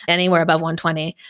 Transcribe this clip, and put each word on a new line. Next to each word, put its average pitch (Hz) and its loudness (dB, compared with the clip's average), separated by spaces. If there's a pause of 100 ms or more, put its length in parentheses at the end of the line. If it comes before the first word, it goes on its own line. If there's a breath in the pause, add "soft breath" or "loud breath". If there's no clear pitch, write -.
anywhere 175 2
above 165 2
one 165 -4
twenty." 160 -6 (120)